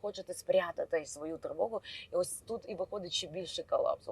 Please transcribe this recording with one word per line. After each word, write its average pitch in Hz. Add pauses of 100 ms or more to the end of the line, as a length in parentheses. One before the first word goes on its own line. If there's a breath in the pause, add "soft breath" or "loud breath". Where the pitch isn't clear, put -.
хочете 190
спрятати 170
свою 156
тривогу, 190 (320 loud breath)
і -
ось 180
тут -
і 214
виходить 180
ще 180
більший 160
колапс. -